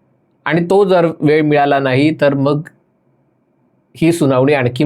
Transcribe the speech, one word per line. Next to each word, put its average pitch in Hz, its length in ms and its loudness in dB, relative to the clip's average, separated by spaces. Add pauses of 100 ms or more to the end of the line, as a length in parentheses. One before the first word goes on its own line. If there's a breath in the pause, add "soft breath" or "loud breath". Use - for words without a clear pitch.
(460)
आणि 165 240 -2
तो 196 160 2
जर 175 220 2 (120)
वेळ 151 240 0
मिळाला 143 360 0
नाही 135 320 0 (100)
तर 143 140 2
मग 147 320 -2 (1300)
ही 165 160 0
सुनावणी 139 420 2
आणखी 127 320 -2